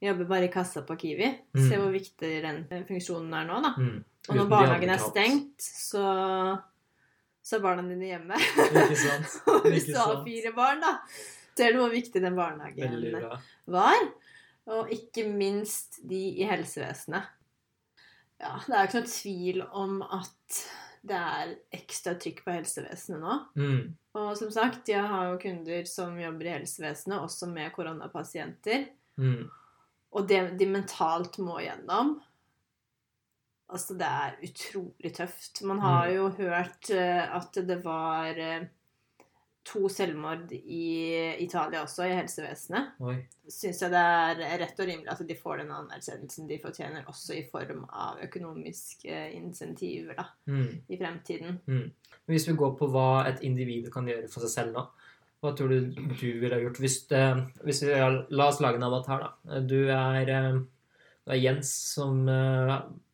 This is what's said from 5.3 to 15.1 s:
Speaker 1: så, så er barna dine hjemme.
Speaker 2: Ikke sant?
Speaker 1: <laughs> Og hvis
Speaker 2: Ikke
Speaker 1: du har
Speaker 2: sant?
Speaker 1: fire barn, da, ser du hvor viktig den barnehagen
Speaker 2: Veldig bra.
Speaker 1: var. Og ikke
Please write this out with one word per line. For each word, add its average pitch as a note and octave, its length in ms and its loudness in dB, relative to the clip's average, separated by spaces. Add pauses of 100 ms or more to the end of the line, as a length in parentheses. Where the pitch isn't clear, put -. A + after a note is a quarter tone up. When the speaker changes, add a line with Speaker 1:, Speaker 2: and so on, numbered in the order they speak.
Speaker 1:
så, F#3+ 1040 0 (800)
så - 140 -2
er G#3+ 40 2
barna F3+ 280 2
dine F3+ 220 -4
hjemme. F3 260 -4
Speaker 2:
Ikke - 600 6
sant? D3 440 0
Speaker 1:
<laughs> - 60 0
Og - 160 8
hvis - 260 6
Speaker 2:
Ikke D3 60 -2
Speaker 1:
du B3+ 40 2
har A3 180 4
Speaker 2:
sant? - 120 -6
Speaker 1:
fire A3+ 240 -6
barn, C4 320 4
da, E4+ 80 4 (640)
ser A#3+ 160 8
du B3+ 60 6
hvor A#3+ 180 4
viktig A#3+ 240 0
den F3+ 160 2
barnehagen D3 560 -2
Speaker 2:
Veldig A#2 200 -4 (100)
bra. A2+ 160 -8 (280)
Speaker 1:
var. A#3+ 380 8 (640)
Og A3 260 -4
ikke A3 400 -4